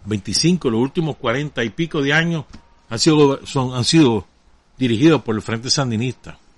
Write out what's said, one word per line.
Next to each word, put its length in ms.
Veinticinco, 640
los 100
últimos 360
cuarenta 480
y 60
pico 300
de 120
años 320
han 120
sido 160
gober-, 300
son, 280
han 100
sido 400
dirigidos 440
por 120
el 80
Frente 260
Sandinista. 720